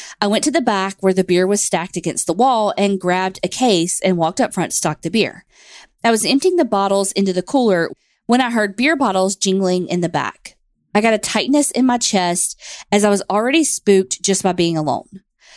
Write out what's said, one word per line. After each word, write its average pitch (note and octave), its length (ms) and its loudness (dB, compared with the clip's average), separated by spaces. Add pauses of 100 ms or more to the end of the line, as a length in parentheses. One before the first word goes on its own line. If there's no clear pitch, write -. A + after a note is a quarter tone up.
(200)
I G#3 80 0
went G#3+ 160 0
to D4+ 80 0
the D4+ 100 0
back G3 380 0
where F#3+ 140 2
the F#3 100 2
beer F3+ 240 2
was G3+ 140 0
stacked F3 340 -4
against - 320 -4
the E3 60 -2
wall A3 440 2
and G3 220 0
grabbed F#3 440 -2
a - 40 -4
case F#3+ 540 0
and F#3 160 2
walked E3 240 0
up G#3+ 120 -2
front F3 180 -2
to - 60 -4
stock D3+ 240 -4
the E3+ 80 -6
beer. F3+ 360 -2 (580)
I A#3 80 2
was A3 140 0
emptying F4 320 2
the D#4+ 80 2
bottles G3 480 0
into G3 180 0
the F3+ 100 0
cooler G3 480 0 (360)
when A#3+ 160 2
I A#3+ 100 -2
heard G#3 240 -2
beer C#4+ 220 0
bottles G3 400 0
jingling F#3 500 0
in F3 140 -2
the E3+ 80 -2
back. - 480 -8 (360)
I G#3 60 2
got A3+ 140 2
a G#3+ 60 0
tightness C4 520 0
in B3 140 0
my A#3+ 120 2
chest F3+ 600 -2 (320)
as G#3 140 4
I G#3 40 4
was G3+ 200 2
already B3 340 2
spooked - 580 2
just G3 220 0
by F#3+ 80 2
being E3+ 240 0
alone. D3+ 320 -2 (500)